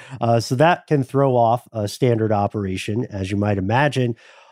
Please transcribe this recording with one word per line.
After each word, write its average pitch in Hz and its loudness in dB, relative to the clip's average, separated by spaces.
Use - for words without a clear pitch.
Uh, 117 2
so 131 -4
that 165 2
can 143 2
throw 135 0
off 117 2
a 107 -4
standard 110 0
operation, 101 -4
as 98 -8
you 101 -2
might 101 0
imagine. 120 0